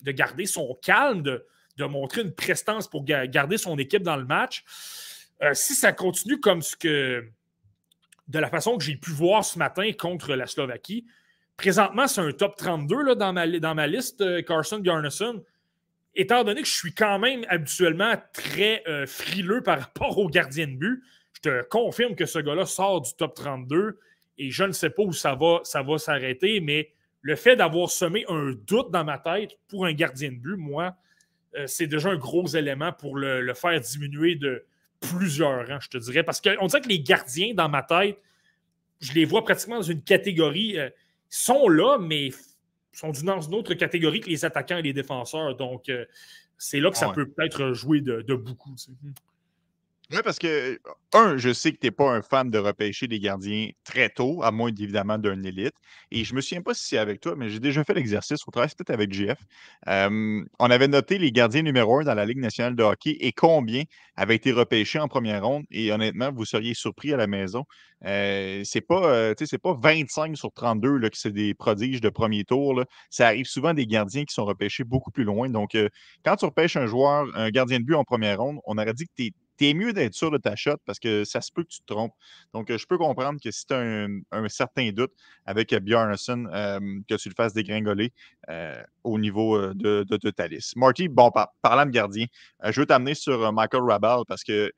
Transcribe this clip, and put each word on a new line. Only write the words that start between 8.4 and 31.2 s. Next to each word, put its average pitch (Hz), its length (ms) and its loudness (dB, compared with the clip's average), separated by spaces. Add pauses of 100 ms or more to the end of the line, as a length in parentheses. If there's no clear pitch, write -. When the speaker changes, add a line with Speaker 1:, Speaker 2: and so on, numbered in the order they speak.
Speaker 1:
façon 220 300 0
que 143 60 -6
j'ai 143 120 -4
pu - 140 -12
voir 180 340 4
ce - 140 -6
matin 180 340 0
contre 170 420 -6
la 127 120 -2
Slovaquie, 143 600 -6 (500)
présentement, 196 500 4
c'est 262 140 -2
un 151 120 0
top 202 240 0
trente-deux, 165 460 -2
là, 262 120 4
dans 202 180 0
ma 175 140 0
li-, 170 140 -2
dans 160 140 0
ma 151 120 0
liste, 220 340 -4
euh, 180 220 0
Carson 170 380 -2
Bjarnason. 180 600 -2 (720)
Étant 220 300 2
donné 214 180 -2
que - 60 -6
je - 60 0
suis 170 180 -6
quand 202 260 2
même 240 300 -2
habituellement 175 640 0 (180)
très, 208 560 -2
euh, 143 180 -4
frileux 185 560 -4
par 165 180 2
rapport 185 380 -4
au 196 100 2
gardien 151 380 0
de 135 80 -8
but, 220 280 -4 (300)
je - 100 -20
te 131 260 0
confirme 226 460 0
que 160 100 -2
ce 160 140 -4
gars-là 151 260 -2
sort 185 380 -2
du - 120 -8
top 156 200 -4
trente-deux 143 640 -2 (400)
et 139 120 -8
je 175 140 -2
ne 196 80 0
sais - 160 0
pas 202 140 -2
où 190 100 -2
ça 143 220 0
va, 165 300 4
ça 143 180 -4
va 147 160 -2
s'arrêter, 147 600 0
mais 151 340 -2 (260)
le 147 160 -2
fait 247 200 8
d'avoir 170 340 2
semé 185 380 -2
un 147 240 -2
doute 185 380 -2
dans 165 140 0
ma 147 140 -6
tête 202 320 -4 (180)
pour 190 160 -4
un 165 80 2
gardien 143 380 -2
de 127 60 -12
but, 147 200 -8
moi, 165 400 -6 (580)